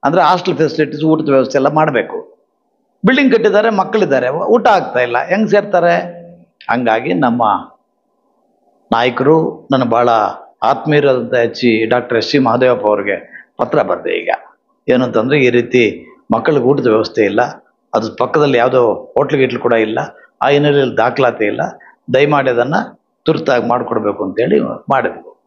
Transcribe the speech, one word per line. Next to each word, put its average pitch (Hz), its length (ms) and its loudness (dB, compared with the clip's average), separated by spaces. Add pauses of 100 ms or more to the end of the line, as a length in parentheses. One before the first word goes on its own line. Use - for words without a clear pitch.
ಅಂದ್ರೆ 170 180 2
ಹಾಸ್ಟೆಲ್ 170 340 0
ಫೆಸಿಲಿಟೀಸ್, 151 480 -2
ಊಟದ 156 240 2
ವ್ಯವಸ್ಥೆ 135 300 2
ಎಲ್ಲ 135 100 2
ಮಾಡ್ಬೇಕು. 147 760 -2 (580)
ಬಿಲ್ಡಿಂಗ್ 262 300 4
ಕಟ್ಟಿದ್ದಾರೆ, 208 360 2
ಮಕ್ಕಳಿದ್ದಾರೆ, 180 580 0
ಊಟ 208 380 0
ಆಗ್ತಾ 185 320 2
ಇಲ್ಲ, 120 200 0
ಹೆಂಗ್ 185 320 -2
ಸೇರ್ತಾರೆ? 175 680 0 (540)
ಹಂಗಾಗಿ 120 440 0
ನಮ್ಮ 123 280 0 (1500)
ನಾಯಕರು, 131 760 0
ನನ್ನ 131 140 0
ಭಾಳ 120 240 0 (540)
ಆತ್ಮೀಯರಾದಂಥ 139 720 0
ಎಚ್ 117 220 0
ಸಿ 113 300 2
ಡಾಕ್ಟರ್ 120 320 -2
ಎಸ್ 110 120 -4
ಸಿ 147 80 2
ಮಹದೇವಪ್ಪ 123 480 2
ಅವ್ರಿಗೆ 101 600 -4 (100)
ಪತ್ರ 123 260 -2
ಬರ್ದೆ. 87 360 -4
ಈಗ 85 120 -6 (580)
ಏನು 127 160 2
ಅಂತಂದ್ರೆ 120 340 0
ಈ 127 120 4
ರೀತಿ 120 560 0 (280)
ಮಕ್ಕಳಿಗೆ 120 300 0
ಊಟದ 127 220 0
ವ್ಯವಸ್ಥೆ 110 380 0
ಇಲ್ಲ, 98 160 0 (540)
ಅದ್ರ 110 240 -2
ಪಕ್ಕದಲ್ಲಿ 139 400 0
ಯಾವುದೋ 120 360 2 (220)
ಹೋಟ್ಲು 147 220 0
ಗೀಟ್ಲು 123 220 0
ಕೂಡ 120 120 0
ಇಲ್ಲ, 113 260 0 (440)
ಆ 127 60 2
ಹಿನ್ನೆಲೆಯಲ್ಲಿ 143 480 2
ದಾಖಲಾತಿ 120 480 0
ಇಲ್ಲ, - 160 -2 (540)
ದಯಮಾಡಿ 139 360 2
ಅದನ್ನ 123 240 0 (500)
ತುರ್ತಾಗಿ 139 440 0
ಮಾಡ್ಕೊಡ್ಬೇಕು 113 560 -2
ಅಂತೇಳಿ 117 360 0 (300)
ಮಾಡಿದ್ವಿ. - 560 -4